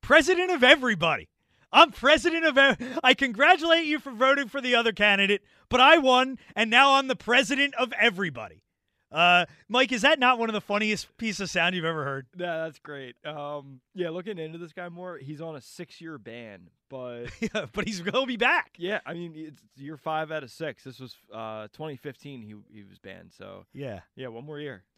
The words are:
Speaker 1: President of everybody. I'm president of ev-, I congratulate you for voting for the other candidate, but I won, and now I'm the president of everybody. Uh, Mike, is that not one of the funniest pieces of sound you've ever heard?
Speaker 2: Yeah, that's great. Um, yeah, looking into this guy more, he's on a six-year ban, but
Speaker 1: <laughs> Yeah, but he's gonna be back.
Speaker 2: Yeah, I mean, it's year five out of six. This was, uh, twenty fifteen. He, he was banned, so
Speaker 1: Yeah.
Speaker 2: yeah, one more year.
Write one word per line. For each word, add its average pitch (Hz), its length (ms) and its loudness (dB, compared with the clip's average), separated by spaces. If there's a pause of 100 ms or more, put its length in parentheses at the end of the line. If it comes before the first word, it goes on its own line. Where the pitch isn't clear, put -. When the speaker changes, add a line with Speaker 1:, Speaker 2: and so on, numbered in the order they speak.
Speaker 1:
President 339 500 4
of 294 120 2
everybody. 208 640 4 (440)
I'm 294 200 8
president 320 540 2
of 277 120 2
ev-, 262 460 2
I 254 100 6
congratulate 311 720 4
you 302 140 -2
for 269 120 -14
voting 262 360 0
for 277 140 -8
the 247 140 0
other 233 180 2
candidate, 202 500 2 (240)
but 247 140 4
I 302 160 10
won, 262 400 4 (180)
and 220 140 0
now 269 240 6
I'm 269 160 2
the 233 80 -2
president 269 580 0
of 240 240 -2
everybody. 156 640 -2 (480)
Uh, 175 340 4 (220)
Mike, 247 240 0
is 233 120 -2
that 302 140 4
not 247 220 2
one 233 80 -2
of 220 60 -4
the 208 80 -4
funniest 214 560 -4
pieces 214 240 -6
of 185 80 -8
sound 180 260 -2
you've 170 80 -6
ever 160 220 -4
heard? 135 220 -8 (100)
Speaker 2:
Yeah, 170 260 -6
that's 160 160 -12
great. 135 360 -16 (100)
Um, 147 560 -12 (120)
yeah, 180 160 -6
looking 180 280 -10
into 160 200 -12
this 170 140 -16
guy 175 160 -14
more, 175 300 -16
he's 139 240 -14
on 160 160 -12
a 123 40 -18
six-year - 560 -18
ban, 107 520 -18 (200)
but 123 440 -12
Speaker 1:
<laughs> - 80 -20
Yeah, 214 320 -6
but 208 120 -6
he's 202 140 -8
gonna 202 260 -2
be 247 120 -8
back. 262 400 -2
Speaker 2:
Yeah, 180 280 -6
I 151 80 -12
mean, 170 220 -12
it's 156 260 -18 (140)
year 139 220 -16
five 156 340 -6
out 156 120 -8
of 120 80 -18
six. 151 340 -10
This 131 140 -18
was, 127 180 -18 (160)
uh, 110 400 -12
twenty 156 240 -14
fifteen. 139 440 -16
He, 107 140 -18 (180)
he 104 120 -20
was 95 140 -20
banned, 90 380 -20
so 95 360 -18
Speaker 1:
Yeah. 120 280 -12 (140)
Speaker 2:
yeah, 131 120 -14
one 117 180 -16
more 151 140 -16
year. 131 240 -12 (140)